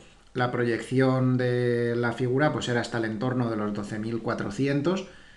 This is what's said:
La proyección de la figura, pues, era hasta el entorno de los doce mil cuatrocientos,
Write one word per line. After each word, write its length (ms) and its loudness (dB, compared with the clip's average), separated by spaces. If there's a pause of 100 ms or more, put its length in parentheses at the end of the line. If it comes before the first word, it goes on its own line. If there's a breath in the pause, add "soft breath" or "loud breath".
(340 loud breath)
La 160 0
proyección 880 2
de 580 2
la 160 0
figura, 400 2
pues, 160 -4
era 120 0
hasta 180 -4
el 60 0
entorno 440 -2
de 80 -2
los 180 -2
doce 260 -6
mil 220 -4
cuatrocientos, 840 -2 (300 loud breath)